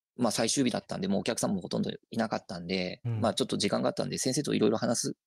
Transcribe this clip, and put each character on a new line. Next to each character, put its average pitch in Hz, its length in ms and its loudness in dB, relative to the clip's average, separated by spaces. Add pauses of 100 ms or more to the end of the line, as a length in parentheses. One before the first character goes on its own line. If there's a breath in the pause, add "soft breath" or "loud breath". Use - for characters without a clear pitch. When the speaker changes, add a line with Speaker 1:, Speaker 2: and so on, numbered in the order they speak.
(160)
Speaker 1:
ま 120 120 2
あ、 - 20 4
最 113 180 0
終 143 140 2
日 123 80 4
だ 104 80 -2
っ - 80 -8
た 92 100 -6
ん - 40 -6
で、 95 80 -2
も 98 100 2
う - 40 2
お - 20 -6
客 113 160 -2
さ 123 80 0
ん 113 60 0
も 87 80 -2
ほ 95 60 -10
と 113 120 -2
ん - 20 2
ど - 80 -2
い - 260 -10
な 110 120 0
か 110 80 -2
っ - 100 -6
た 90 120 -8
ん 87 100 -10
で、 90 360 -2
Speaker 2:
う 120 60 0
ん。 110 100 0
Speaker 1:
ま 113 100 4
あ、 95 40 -2
ち - 80 0
ょ - 20 2
っ - 40 -4
と - 80 -2
時 101 140 2
間 120 120 0
が 127 60 2
あ - 20 4
っ - 40 -6
た - 100 -2
ん 98 60 -4
で、 - 80 -4
先 131 160 -2
生 147 100 0
と 110 100 0
い 107 60 2
ろ 107 80 6
い - 20 6
ろ 113 60 2
話 117 240 0
す、 - 160 -4 (100)